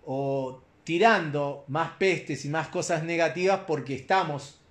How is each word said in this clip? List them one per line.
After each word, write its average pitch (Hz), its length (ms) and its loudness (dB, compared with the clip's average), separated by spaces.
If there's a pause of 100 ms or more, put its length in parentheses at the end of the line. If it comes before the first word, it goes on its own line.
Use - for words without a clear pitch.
o 135 560 -4 (220)
tirando 160 840 2
más 156 240 -2
pestes 170 520 0
y 147 40 -6
más 151 200 -2
cosas 170 360 -2
negativas 170 640 2
porque 135 280 -2
estamos 156 640 -2 (120)